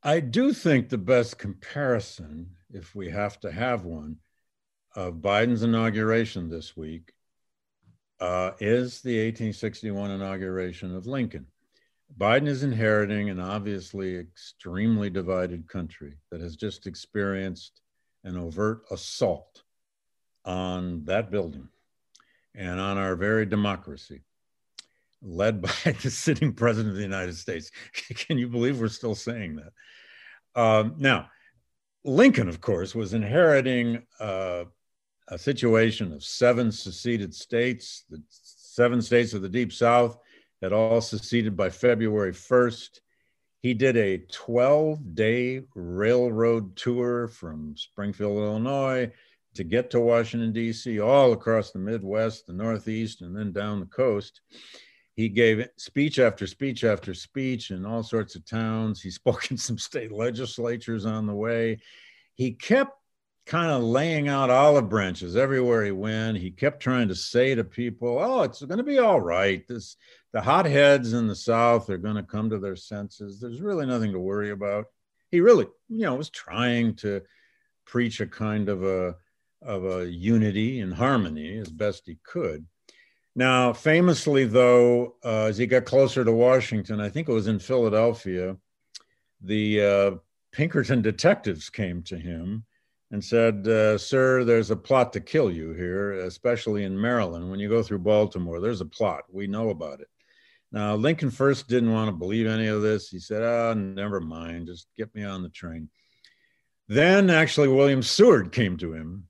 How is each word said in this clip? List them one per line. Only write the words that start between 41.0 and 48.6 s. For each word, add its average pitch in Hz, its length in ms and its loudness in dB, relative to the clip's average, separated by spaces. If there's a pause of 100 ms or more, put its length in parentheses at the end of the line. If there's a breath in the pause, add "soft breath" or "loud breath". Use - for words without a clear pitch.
seceded 110 560 -4
by 92 140 0
February 107 600 0
first. - 680 0 (600)
He 123 120 -2
did 120 240 2
a 98 220 0
twelve-day 123 1400 0 (120)
railroad 110 1040 0
tour 120 520 -2
from 78 480 -12
Springfield, 104 600 -6
Illinois, 123 760 -2 (440 soft breath)